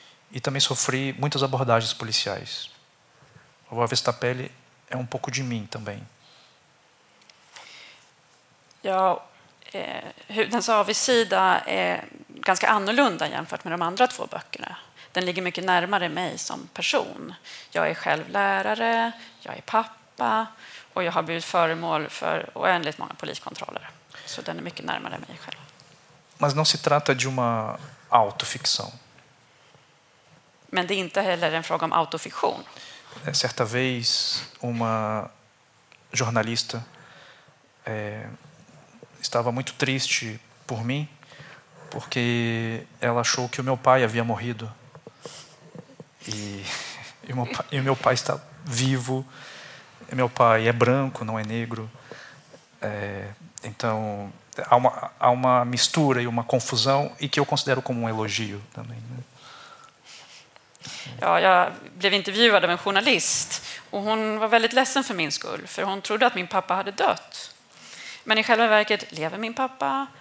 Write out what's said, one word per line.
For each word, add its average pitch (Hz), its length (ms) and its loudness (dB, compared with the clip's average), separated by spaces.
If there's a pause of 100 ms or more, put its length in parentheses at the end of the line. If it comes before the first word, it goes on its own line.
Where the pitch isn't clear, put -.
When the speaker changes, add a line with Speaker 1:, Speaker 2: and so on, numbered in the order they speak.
(300)
Speaker 1:
e 123 100 -10
também 139 200 -2
sofri 135 580 0
muitas 147 240 0
abordagens 120 500 2
policiais. - 760 -4 (1000)
O 117 140 -2
Avesso 120 220 0
da 120 80 2
Pele 127 380 -4 (380)
é 127 80 -6
um 127 100 -4
pouco 147 240 -6
de 131 120 -2
mim 117 240 -4
também. 107 400 -10 (2750)
Speaker 2:
Ja, 185 380 2 (520)
eh, - 320 -8 (240)
Hudens 214 400 0
avigsida 208 1000 4
är 180 380 -2 (240)
ganska 190 400 2
annorlunda 214 600 4
jämfört 143 360 -8
med 170 80 -6
de 170 100 -2
andra 190 240 2
två - 200 -2
böckerna. - 500 -12 (360)
Den 185 120 0
ligger 180 180 -4
mycket 180 220 -4
närmare 180 440 4
mig 160 300 -4
som - 360 -8
person. - 600 -2 (360)
Jag 165 200 0
är 165 40 -2
själv 156 340 -2
lärare, 214 840 0 (280)
jag - 160 -12
är - 40 -14
pappa 226 840 -2 (460)
och 185 120 -2
jag 170 80 -2
har 175 100 0
blivit 165 220 -4
föremål 165 640 0
för - 460 -4
oändligt 170 440 0
många - 160 -10
poliskontroller. - 760 -12 (360)
Så - 160 -10
den 165 160 -8
är - 40 -10
mycket 170 220 -12
närmare - 340 -6
mig - 200 -16
själv. - 200 -14 (800)
Speaker 1:
Mas 143 160 2
não 156 100 2
se 151 140 2
trata 147 360 4
de 123 120 0
uma 117 520 0 (300)
autoficção. 107 840 2 (1700)
Speaker 2:
Men 180 200 -2
det 196 80 0
är 196 40 0
inte 190 240 -2
heller 175 300 0
en 160 100 -2
fråga 165 220 -2
om 160 80 0
autofiktion. - 720 -2 (600)
Speaker 1:
É, 151 60 -4
certa 127 320 0
vez, 123 800 0 (180)
uma 113 680 -2 (840)
jornalista, 117 720 0 (1000)
é, 107 440 -8 (960)
estava 120 260 2
muito 131 220 -4
triste 131 640 -2 (260)
por 113 180 -4
mim, 143 240 -2 (840)
porque 117 960 -2 (140)
ela 120 200 2
achou 120 280 0
que - 120 -6
o 127 40 -2
meu 131 120 2
pai 127 280 6
havia 113 200 2
morrido. 113 480 -4 (1500)
E, 104 380 -8 (300)
<laughs> - 340 -18
e 135 40 -8
o 123 40 -6
meu 123 100 -2
pa-, - 240 -6
e 139 100 -2
o - 20 0
meu 135 140 2
pai - 180 4
está - 240 -2 (260)
vivo. 131 640 0 (840)
E - 40 -8
meu 127 140 2
pai 113 400 6
é 120 40 6
branco, 123 520 2
não 110 140 -2
é 110 60 -4
negro. 113 460 -6 (920)
É, 101 500 -6 (340)
então, 107 680 -4 (340)
há 123 100 8
uma, 123 420 2
há 127 120 6
uma 123 340 4
mistura 123 580 4
e 120 40 0
uma 117 180 -2
confusão, 135 720 2
e 143 100 -4
que 147 120 2
eu 143 60 4
considero 131 360 2
como 120 200 -2
um 113 60 0
elogio 104 540 -4 (100)
também, 113 260 -12
né? 123 240 -12 (2000)
Speaker 2:
Ja, 170 200 4
jag 180 320 8 (220)
blev 202 200 2
intervjuad 202 500 6
av 170 60 4
en 175 80 0
journalist, 202 840 2 (280)
och 196 120 -4
hon 214 360 0
var 214 100 2
väldigt 226 240 6
ledsen 262 320 4
för 226 100 -4
min 156 180 -2
skull, - 340 -6
för - 160 -6
hon 196 200 -4
trodde 220 240 2
att 233 80 2
min 180 120 -4
pappa 190 280 0
hade 196 160 -2
dött. - 640 -2 (720)
Men 220 140 2
i 220 40 4
själva 233 240 6
verket 214 460 2
lever 160 260 -6
min 226 160 -6
pappa, 262 520 -2 (140)